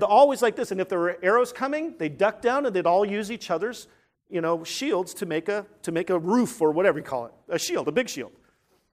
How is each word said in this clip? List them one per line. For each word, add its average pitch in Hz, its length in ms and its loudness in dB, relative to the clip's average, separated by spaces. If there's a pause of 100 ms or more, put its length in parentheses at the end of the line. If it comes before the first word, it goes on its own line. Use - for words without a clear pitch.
always 254 380 6
like 226 140 2
this, 240 160 -4
and 185 100 -2
if 180 80 -6
there 180 100 0
were 175 220 -2
arrows 240 320 4
coming, 294 460 -4
they'd 151 180 -4
duck 214 240 2
down 269 240 0
and 208 100 -2
they'd 170 120 0
all 190 180 4
use 202 260 -4
each 214 200 -8
other's, 208 360 -4 (400)
you 170 140 -6
know, 165 220 -2
shields 190 520 -4
to 196 120 -8
make 165 220 -4
a, 202 180 -4 (160)
to 170 80 -6
make 170 180 -2
a 185 80 2
roof 190 440 0
or 156 100 6
whatever 165 260 2
you 139 80 -10
call 120 220 -6
it, - 60 -20 (140)
a 160 120 -2
shield, 160 280 -4
a 151 40 0
big 233 180 0
shield. 113 220 -10 (600)